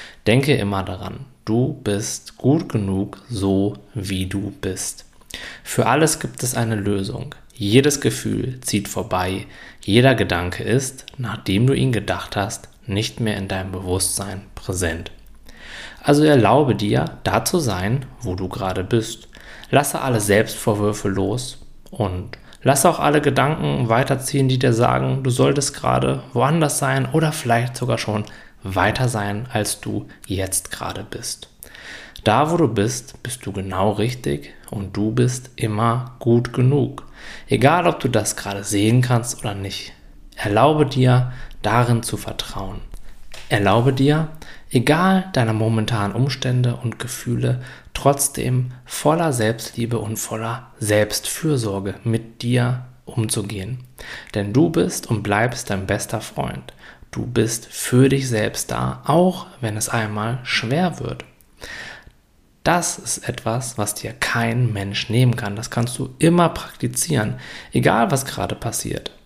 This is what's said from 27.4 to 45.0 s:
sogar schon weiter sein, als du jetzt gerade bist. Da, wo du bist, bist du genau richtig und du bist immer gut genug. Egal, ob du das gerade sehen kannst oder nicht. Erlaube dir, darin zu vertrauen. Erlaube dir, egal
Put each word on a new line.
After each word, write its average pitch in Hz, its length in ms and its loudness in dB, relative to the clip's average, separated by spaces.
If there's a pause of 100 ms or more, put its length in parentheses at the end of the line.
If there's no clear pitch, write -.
sogar 120 220 -2
schon 104 260 -2 (400)
weiter 101 460 2
sein, 104 420 -4
als - 300 -2
du 107 260 -6 (180)
jetzt 92 460 -4
gerade 92 320 -8
bist. - 460 -12 (760)
Da, 135 280 4
wo 170 40 2
du 160 140 4
bist, 107 520 -2
bist - 240 -10
du 98 60 -6
genau 95 400 0
richtig 123 600 -2 (160)
und 95 260 -8
du 107 160 0
bist 123 460 0
immer 117 640 0
gut 120 340 2
genug. 131 520 2 (440)
Egal, 143 360 4
ob 170 140 2
du - 80 -2
das 107 300 0
gerade 98 260 -8
sehen 107 380 4
kannst 120 400 0
oder 101 140 -4
nicht. 98 360 -8 (460)
Erlaube 135 480 4
dir, 127 480 4 (280)
darin 117 400 4
zu - 140 -4
vertrauen. - 640 -8 (680)
Erlaube 113 440 4
dir, 147 360 2 (400)
egal 180 640 4